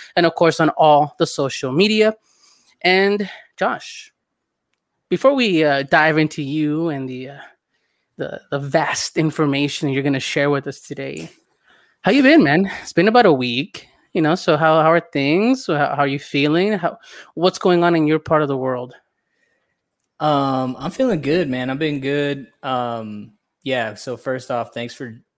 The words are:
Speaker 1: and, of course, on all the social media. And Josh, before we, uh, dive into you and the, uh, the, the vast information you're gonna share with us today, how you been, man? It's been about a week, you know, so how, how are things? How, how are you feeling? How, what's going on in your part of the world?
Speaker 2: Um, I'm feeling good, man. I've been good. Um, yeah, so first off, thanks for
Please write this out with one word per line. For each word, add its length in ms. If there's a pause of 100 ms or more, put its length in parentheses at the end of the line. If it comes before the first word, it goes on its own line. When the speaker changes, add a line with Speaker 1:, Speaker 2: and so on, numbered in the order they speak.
(160)
Speaker 1:
and, 100
of 80
course, 260
on 100
all 480
the 80
social 460
media. 440 (640)
And 480 (260)
Josh, 560 (960)
before 260
we, 280
uh, 220
dive 340
into 240
you 460
and 200
the, 200
uh, 100 (800)
the, 340
the 80
vast 580
information 720
you're 140
gonna 180
share 300
with 160
us 140
today, 500 (720)
how 80
you 140
been, 180
man? 280 (120)
It's 100
been 160
about 160
a 80
week, 560 (240)
you 80
know, 140
so 240
how, 240
how 100
are 80
things? 680
How, 80
how 260
are 60
you 120
feeling? 560
How, 240 (340)
what's 260
going 260
on 120
in 100
your 120
part 240
of 60
the 100
world? 340 (1300)
Speaker 2:
Um, 600
I'm 120
feeling 320
good, 260
man. 220
I've 80
been 220
good. 480 (140)
Um, 720 (300)
yeah, 320
so 240
first 320
off, 240
thanks 180
for 260 (200)